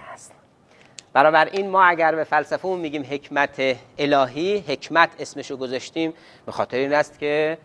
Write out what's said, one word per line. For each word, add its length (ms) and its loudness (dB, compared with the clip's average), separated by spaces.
است. 180 -20
بنابراین 560 4
ما 140 4
اگر 320 4
به 80 -2
فلسفه 420 -2
اون 140 -4
می‌گیم 300 -6
حکمت 680 -2
الهی، 600 0
حکمت 520 0
اسمشو 380 -10
گذاشتیم، 560 -4
به 60 -12
خاطر 260 -4
این 160 0
است 260 0
که 440 -2